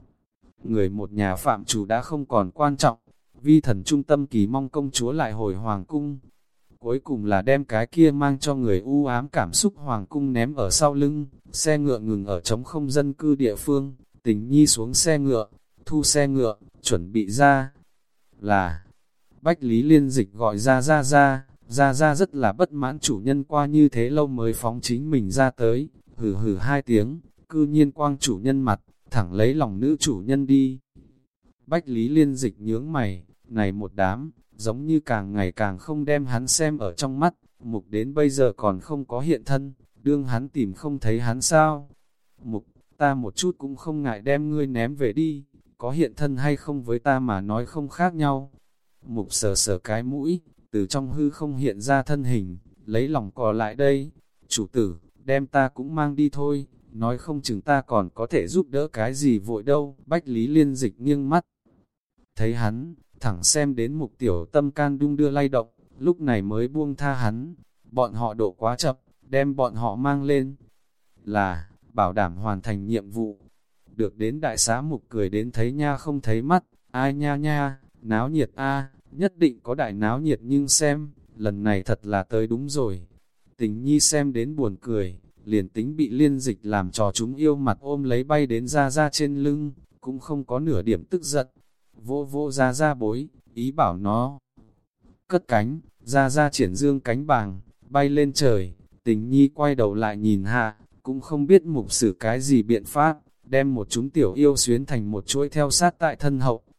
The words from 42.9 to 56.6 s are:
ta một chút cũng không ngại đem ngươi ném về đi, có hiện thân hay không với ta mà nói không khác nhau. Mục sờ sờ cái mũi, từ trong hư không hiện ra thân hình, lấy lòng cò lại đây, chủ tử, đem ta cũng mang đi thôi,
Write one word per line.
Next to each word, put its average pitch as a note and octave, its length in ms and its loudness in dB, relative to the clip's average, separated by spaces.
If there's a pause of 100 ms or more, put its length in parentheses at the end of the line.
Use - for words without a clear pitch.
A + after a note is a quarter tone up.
ta C#3+ 160 2
một A#2+ 220 -6
chút F3+ 220 -2
cũng C#3 180 -10
không D3+ 280 -6
ngại A2+ 180 -4
đem C#3+ 280 2
ngươi D3+ 180 -2
ném B2 280 -2
về C3 180 0
đi, D3 320 -4 (320)
có A#2+ 140 -6
hiện C#3+ 240 0
thân C#3+ 220 0
hay C#3+ 180 0
không C#3+ 280 -8
với A#2+ 160 -2
ta C3 200 2
mà A2+ 220 -2
nói G#2+ 240 -4
không C#3+ 240 -8
khác F3 260 -2
nhau. C#3 360 -2 (540)
Mục A2+ 280 -6
sờ G2 220 -2
sờ G2 220 0
cái A2 260 -6
mũi, C#3+ 380 -4 (300)
từ G2+ 160 0
trong C3+ 240 -4
hư C#3+ 180 0
không D3 260 -6
hiện B2 260 -4
ra C3+ 220 2
thân C#3+ 200 -2
hình, G2+ 340 -2 (280)
lấy A2+ 220 0
lòng B2 240 -4
cò A2+ 200 0
lại A2 240 -2
đây, C#3 360 2 (360)
chủ G#2 200 -4
tử, G2+ 280 -2 (280)
đem C3+ 240 -2
ta C3+ 220 2
cũng C#3 260 -10
mang D3 200 -2
đi D3 140 2
thôi, C#3+ 380 -4 (280)